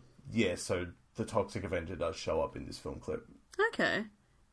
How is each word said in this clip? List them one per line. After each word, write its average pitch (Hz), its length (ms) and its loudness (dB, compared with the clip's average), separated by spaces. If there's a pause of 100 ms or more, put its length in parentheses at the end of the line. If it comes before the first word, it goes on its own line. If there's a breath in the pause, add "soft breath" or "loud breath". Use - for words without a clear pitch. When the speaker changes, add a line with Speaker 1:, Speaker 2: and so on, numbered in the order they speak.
(300)
Speaker 1:
yeah, 101 260 4
so 90 300 0 (300)
the 113 80 0
Toxic 104 400 0
Avenger 87 320 -2
does 80 200 0
show 80 260 2
up 71 120 -2
in - 120 -8
this - 120 -10
film 65 220 -8
clip. - 260 -6 (460)
Speaker 2:
Okay. 190 320 2 (480)